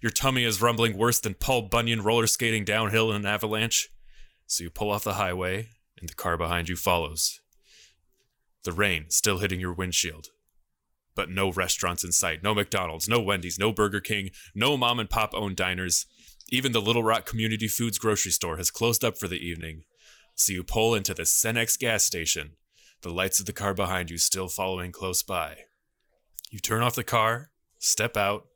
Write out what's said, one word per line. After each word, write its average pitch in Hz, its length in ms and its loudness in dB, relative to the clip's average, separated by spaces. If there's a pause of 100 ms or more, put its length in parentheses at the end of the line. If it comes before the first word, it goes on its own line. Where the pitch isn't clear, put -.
Your 113 80 0
tummy 131 320 2
is 107 180 2
rumbling 113 380 4
worse 117 220 4
than 101 140 -4
Paul 127 340 0
Bunyan 117 340 2
roller 113 240 4
skating 113 380 0
downhill 110 460 2
in 104 60 0
an 104 100 -4
avalanche. 107 640 0 (580)
So - 160 -4
you 82 60 -8
pull 104 200 -2
off 104 140 0
the 101 100 0
highway, 92 540 -2 (320)
and 85 80 -10
the - 60 -14
car 85 220 0
behind 85 320 -2
you 90 60 -4
follows. 82 640 0 (1300)
The 92 80 -4
rain 85 360 0
still 98 300 2
hitting 95 220 -2
your 90 120 -4
windshield. 87 560 -4 (840)
But 87 160 -4
no 95 200 0
restaurants 87 540 -2
in 85 80 -4
sight, 80 300 0
no 104 120 0
McDonald's, 92 540 -2
no 117 120 4
Wendy's, 92 380 -2
no 107 140 2
Burger 101 280 2
King, 98 300 -4 (240)
no 131 220 2
mom 120 240 2
and 104 80 -4
pop 110 260 0
owned 98 220 -2
diners. 92 480 0 (460)
Even 127 220 0
the 113 100 4
Little 117 200 4
Rock 110 220 4
Community 110 440 -2
Foods 117 300 -2
grocery 104 340 0
store 82 260 -2
has 87 120 0
closed 117 320 0
up 117 140 0
for 98 120 -6
the 87 100 -4
evening. 80 460 -8 (500)
So - 180 0
you 90 100 -4
pull 113 320 4
into 98 200 0
the 82 80 -6
Cenex 113 560 2
gas 113 260 2
station, 80 480 -2 (480)
the - 100 -10
lights 92 300 0
of 95 60 -8
the 107 80 -6
car 101 180 0
behind 90 380 -2
you 85 80 -8
still 92 300 0
following 92 440 -4
close 92 300 -2
by. 78 340 -4 (920)
You 107 80 -14
turn 110 240 0
off 120 140 0
the 120 80 -4
car, 117 460 0 (280)
step - 360 0
out. 101 420 0